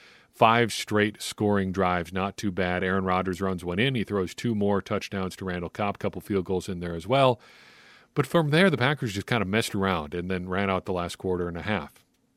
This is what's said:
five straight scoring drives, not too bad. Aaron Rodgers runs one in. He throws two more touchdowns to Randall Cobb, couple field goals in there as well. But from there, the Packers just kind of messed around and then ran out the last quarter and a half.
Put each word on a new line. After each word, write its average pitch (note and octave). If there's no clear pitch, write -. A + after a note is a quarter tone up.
five A#2
straight G#2+
scoring G2+
drives, F2+
not F#2+
too G2+
bad. F2+
Aaron F#2+
Rodgers F#2
runs F#2
one F2
in. C3+
He G#2
throws F#2+
two A#2
more G2+
touchdowns F#2+
to G2
Randall F2
Cobb, G2+
couple F#2+
field F#2+
goals F#2
in F2+
there E2+
as E2+
well. C3
But C#3+
from D#3
there, F3
the C3+
Packers B2+
just F#2+
kind A#2
of F#2
messed G#2+
around F#2
and F2
then F#2
ran F#2+
out F#2
the G2
last F2
quarter F2+
and E2+
a E2+
half. F#2